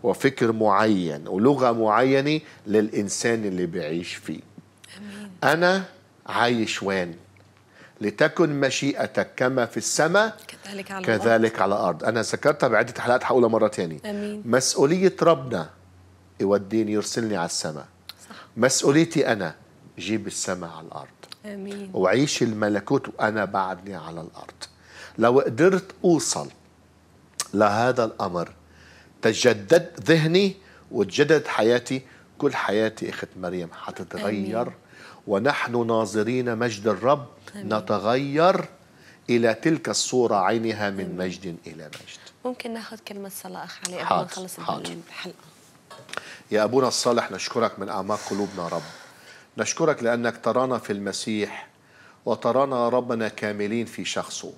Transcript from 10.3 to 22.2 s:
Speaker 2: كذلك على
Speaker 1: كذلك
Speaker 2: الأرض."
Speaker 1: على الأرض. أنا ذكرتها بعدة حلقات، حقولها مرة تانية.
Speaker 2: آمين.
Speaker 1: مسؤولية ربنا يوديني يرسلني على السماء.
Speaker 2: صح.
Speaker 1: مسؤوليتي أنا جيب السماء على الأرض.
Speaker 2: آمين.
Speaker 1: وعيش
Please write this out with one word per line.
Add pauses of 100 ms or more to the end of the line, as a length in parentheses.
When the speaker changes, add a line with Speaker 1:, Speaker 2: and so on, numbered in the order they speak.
Speaker 2:
كذلك
على
Speaker 1:
كذلك
Speaker 2:
الأرض."
Speaker 1:
على
الأرض.
أنا
ذكرتها
بعدة
حلقات،
حقولها
مرة
تانية.
Speaker 2:
آمين.
Speaker 1:
مسؤولية
ربنا (680)
يوديني
يرسلني
على
السماء. (440)
Speaker 2:
صح. (200)
Speaker 1:
مسؤوليتي
أنا (440)
جيب
السماء
على
الأرض. (380)
Speaker 2:
آمين.
Speaker 1:
وعيش